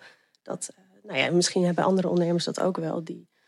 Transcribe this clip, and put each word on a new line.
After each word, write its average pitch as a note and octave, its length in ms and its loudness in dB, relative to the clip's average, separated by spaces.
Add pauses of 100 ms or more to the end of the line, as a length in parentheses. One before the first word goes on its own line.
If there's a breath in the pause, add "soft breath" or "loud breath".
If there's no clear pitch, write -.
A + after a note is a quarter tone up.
(420 soft breath)
dat, - 340 -10
eh, - 80 -20 (200)
nou - 160 -4
ja, C3+ 120 2
misschien F3+ 340 2
hebben E3+ 180 2
andere F#3+ 240 2
ondernemers F3 380 2
dat E3 140 -6
ook F#3 180 0
wel, E3 260 -4
die F3 240 -12 (200)